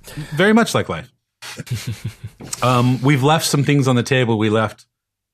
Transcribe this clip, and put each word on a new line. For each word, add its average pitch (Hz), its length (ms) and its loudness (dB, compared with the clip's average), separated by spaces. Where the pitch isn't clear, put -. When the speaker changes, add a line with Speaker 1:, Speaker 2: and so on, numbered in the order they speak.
Speaker 1:
Very 190 180 4
much 226 220 2
like 110 160 -2
life. 82 200 -10
Speaker 2:
<laughs> - 1040 -10
Speaker 1:
Um, 123 400 2
we've 135 200 2
left 151 240 2
some 143 180 0
things 143 240 2
on 127 80 2
the 120 60 2
table. 117 360 0
We 107 120 0
left, 107 360 -2